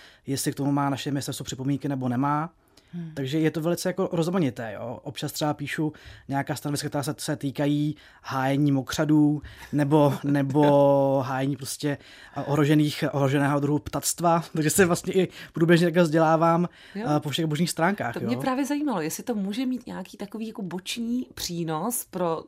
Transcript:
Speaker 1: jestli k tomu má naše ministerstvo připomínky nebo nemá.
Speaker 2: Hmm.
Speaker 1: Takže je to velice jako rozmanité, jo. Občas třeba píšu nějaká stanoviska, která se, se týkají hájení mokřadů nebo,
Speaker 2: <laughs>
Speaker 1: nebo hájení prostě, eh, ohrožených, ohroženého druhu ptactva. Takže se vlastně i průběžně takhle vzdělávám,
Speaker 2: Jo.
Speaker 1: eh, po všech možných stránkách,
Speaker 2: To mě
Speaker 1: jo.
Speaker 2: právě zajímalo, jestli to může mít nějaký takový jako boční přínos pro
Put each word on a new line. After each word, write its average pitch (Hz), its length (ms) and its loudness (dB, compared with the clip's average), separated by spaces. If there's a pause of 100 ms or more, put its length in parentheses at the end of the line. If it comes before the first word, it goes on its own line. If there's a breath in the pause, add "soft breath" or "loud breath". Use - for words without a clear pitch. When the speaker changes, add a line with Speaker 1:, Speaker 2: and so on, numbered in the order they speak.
(260 loud breath)
Speaker 1:
jestli 139 260 -2
k - 20 -4
tomu 143 180 -2
má 143 180 2
naše 139 200 -4
ministerstvo 139 340 -6
připomínky 135 440 -4
nebo 131 200 -2
nemá. 143 440 -2 (400 soft breath)
Speaker 2:
Hmm. 170 220 -12
Speaker 1:
Takže 143 240 -4
je 156 120 4
to 160 100 -4
velice 170 280 -2
jako 180 240 -2
rozmanité, 156 600 0
jo. 107 300 -10
Občas 143 300 -10
třeba 151 220 -2
píšu 151 380 -4 (360 loud breath)
nějaká 139 280 -2
stanoviska, 147 320 -4
která 147 140 -4
se, 131 160 -4
se 147 180 -4
týkají 147 600 -2 (260 loud breath)
hájení 139 500 2
mokřadů 147 720 2 (300 loud breath)
nebo, 143 460 4
Speaker 2:
<laughs> - 60 -10
Speaker 1:
nebo 143 380 2 (640)
hájení 135 300 -2
prostě, 139 420 -6 (380 loud breath)
eh, 143 80 -6
ohrožených, 147 680 2
ohroženého 143 480 2
druhu 147 180 2
ptactva. 165 720 0
Takže 156 180 0
se 196 160 6
vlastně 175 260 0
i 185 160 2 (240 loud breath)
průběžně 170 340 4
takhle 170 160 4
vzdělávám, 165 640 4 (260 loud breath)
Speaker 2:
Jo. 214 120 -6 (100)
Speaker 1:
eh, 147 40 2
po 147 100 -6
všech 160 160 -2
možných 151 240 0
stránkách, 160 440 0
Speaker 2:
To - 60 -6
mě 240 140 -2
Speaker 1:
jo. 240 60 -4
Speaker 2:
právě 262 260 -2
zajímalo, 285 340 -2
jestli 156 220 -6
to 240 120 -4
může 208 320 -4
mít 254 200 -6
nějaký 185 300 -12
takový 214 300 -10
jako 220 160 -10
boční 226 720 -6
přínos 170 760 -6
pro 170 380 -2